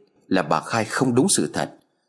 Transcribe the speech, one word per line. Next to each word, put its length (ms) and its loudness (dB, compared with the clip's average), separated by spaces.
là 160 2
bà 180 0
khai 240 -2
không 300 0
đúng 140 4
sự 240 0
thật, 220 -4